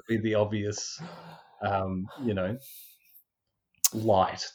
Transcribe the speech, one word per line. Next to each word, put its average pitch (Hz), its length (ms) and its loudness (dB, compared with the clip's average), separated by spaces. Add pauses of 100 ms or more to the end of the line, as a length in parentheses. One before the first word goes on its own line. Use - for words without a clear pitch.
be 113 80 2
the 107 180 2
obvious, 104 640 0 (640)
um, 98 480 0 (160)
you 110 100 2
know, 95 220 0 (1400)
light 107 640 2